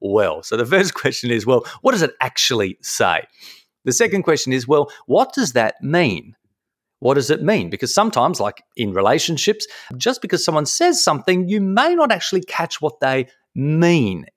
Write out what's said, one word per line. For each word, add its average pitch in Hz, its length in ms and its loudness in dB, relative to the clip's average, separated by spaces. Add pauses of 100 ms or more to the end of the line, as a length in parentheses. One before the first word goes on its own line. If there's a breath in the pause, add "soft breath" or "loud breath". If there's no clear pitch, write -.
well. 98 420 0
So - 140 -4
the 117 100 0
first 185 280 2
<laughs> - 80 -10
question 127 280 -2
is, 110 160 -2
"Well, 123 200 2 (160 loud breath)
what 262 100 4
does 196 100 0
it 147 180 0
actually 123 600 -2
say?" 87 440 0 (600 loud breath)
The 127 80 0
second 196 300 0
question 143 300 0
is, 127 140 -2
"Well, 147 240 2 (160 loud breath)
what 220 280 2
does 190 180 -2
that 113 300 0
mean?" 139 520 -2 (680)
What 127 140 2
does 139 160 2
it 151 140 0
mean? 160 260 0
Because 120 240 -6
sometimes, 180 460 0
like 104 240 -6 (100)
in 104 180 -4
relationships, 147 760 0 (280 loud breath)
just - 240 -2
because 180 240 -2
someone 151 220 0
says - 340 0
something, 180 480 0
you 208 120 0
may 226 340 2
not 302 160 2
actually 185 300 -2
catch - 420 -6
what 151 160 -4
they 131 300 0 (300 soft breath)
mean 147 640 2 (120)